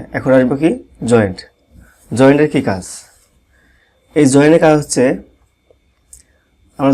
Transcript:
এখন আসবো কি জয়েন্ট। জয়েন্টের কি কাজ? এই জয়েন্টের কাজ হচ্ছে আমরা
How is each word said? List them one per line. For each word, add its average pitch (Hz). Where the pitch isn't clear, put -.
এখন 131
আসবো 127
কি 160
জয়েন্ট। 104
জয়েন্টের 143
কি 131
কাজ? 92
এই 151
জয়েন্টের 151
কাজ 156
হচ্ছে 143
আমরা 139